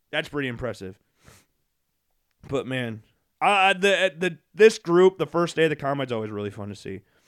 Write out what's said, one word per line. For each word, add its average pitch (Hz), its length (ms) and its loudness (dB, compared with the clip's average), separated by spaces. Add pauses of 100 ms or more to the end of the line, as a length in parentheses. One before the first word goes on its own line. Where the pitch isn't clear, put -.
(100)
That's 156 180 -6
pretty 143 200 -6
impressive." 110 500 -10 (1500)
But 139 180 -4
man, 120 360 -8 (380)
uh, 190 320 4
the, 190 440 2
the, 170 220 -4 (160)
this 214 240 6
group, 185 400 4
the 160 80 -2
first 165 300 -2
day 160 80 2
of 160 60 2
the 147 60 -4
combine's 139 360 -4
always 110 180 -4
really 104 200 -6
fun 101 180 -12
to 101 60 -10
see. 98 260 -12 (280)